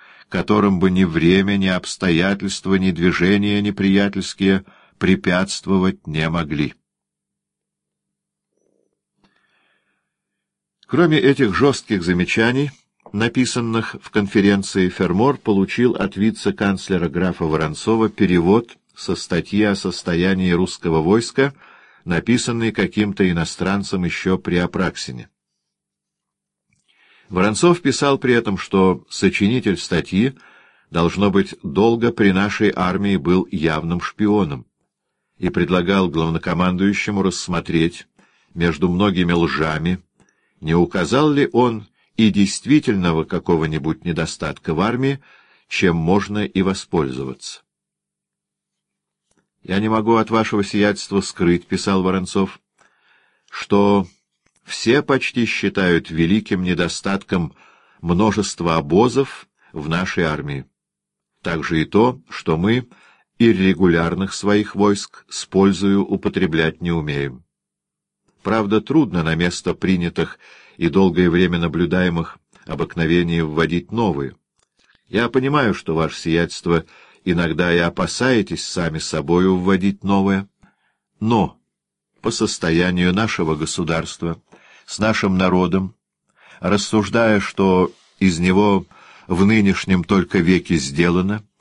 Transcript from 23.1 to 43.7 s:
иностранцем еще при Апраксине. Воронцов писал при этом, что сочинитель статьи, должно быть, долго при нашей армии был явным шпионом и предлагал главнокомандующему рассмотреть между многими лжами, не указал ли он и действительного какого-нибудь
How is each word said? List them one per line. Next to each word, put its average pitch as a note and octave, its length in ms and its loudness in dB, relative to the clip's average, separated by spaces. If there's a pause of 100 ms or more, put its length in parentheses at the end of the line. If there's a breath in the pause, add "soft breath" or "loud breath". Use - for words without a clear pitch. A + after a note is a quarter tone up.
иностранцем F2+ 760 -2
еще F2+ 340 -2
при F2 180 -4
Апраксине. E2+ 720 -4 (2000 soft breath)
Воронцов G#2+ 540 2
писал C#3 360 2
при B2 160 2
этом, G#2+ 220 0
что F#2+ 540 2
сочинитель G2+ 680 0
статьи, G2 560 -2 (560 soft breath)
должно E2+ 400 0
быть, G2 320 0
долго A2+ 500 2
при G#2 180 2
нашей G2 440 0
армии G2 420 -2
был F2 340 0
явным E2 500 -2
шпионом F#2+ 680 -2 (720)
и F#2 100 -2
предлагал F2+ 600 0
главнокомандующему F2+ 1120 -2
рассмотреть E2+ 840 -2 (480 soft breath)
между E2+ 340 0
многими F2+ 440 0
лжами, E2 680 -2 (600)
не D#2 140 -2
указал F2+ 560 2
ли C#3+ 220 2
он A#2 340 0 (300)
и A2 140 4
действительного G2 960 0
какого-нибудь D#2+ 800 -2